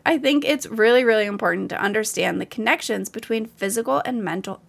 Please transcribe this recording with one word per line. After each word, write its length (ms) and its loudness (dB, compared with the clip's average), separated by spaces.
I 120 4
think 260 2
it's 220 0
really, 360 4
really 240 4
important 440 -2
to 120 -4
understand 580 -2
the 60 -6
connections 640 -2
between 380 -4
physical 580 -2
and 180 -4
mental 460 -6